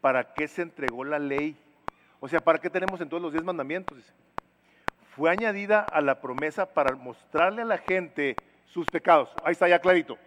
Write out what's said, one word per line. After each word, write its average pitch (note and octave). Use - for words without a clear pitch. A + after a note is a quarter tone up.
¿para B2+
qué D3+
se F3
entregó C3
la D3
ley?". D3
O C3+
sea, E3
¿para D#3+
qué F3
tenemos F#3
entonces E3
los D#3+
diez D#3+
mandamientos? E3+
Dice, -
"Fue D#3
añadida G3+
a D#3+
la C#3
promesa D3+
para C3+
mostrarle E3
a A#3
la G#3+
gente D#3
sus E3+
pecados". D#3+
Ahí E3
está F3
ya F3
clarito. E3+